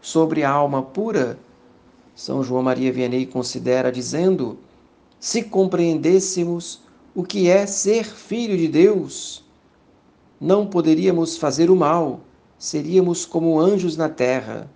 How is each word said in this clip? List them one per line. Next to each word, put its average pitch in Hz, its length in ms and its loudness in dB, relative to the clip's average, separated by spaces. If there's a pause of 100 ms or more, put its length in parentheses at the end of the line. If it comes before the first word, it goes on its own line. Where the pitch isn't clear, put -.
sobre 156 420 0
a 139 60 0
alma 143 320 0
pura. 156 580 -4 (720)
São 135 300 -6
João 127 180 -2
Maria 131 300 0
Vianney 127 340 -2
considera 127 640 -2
dizendo: 127 680 -2 (600)
"Se - 260 -4
compreendêssemos 170 1400 0 (340)
o 185 80 -4
que 185 240 0
é 196 180 6
ser 208 380 0
filho 220 540 -4
de 165 100 0
Deus, 151 760 2 (960)
não 196 300 2
poderíamos 170 680 0
fazer 160 340 2
o 185 60 6
mal, 156 420 0 (400)
seríamos 170 680 0
como 165 320 0
anjos 175 380 2
na 160 140 -2
terra." 123 680 -4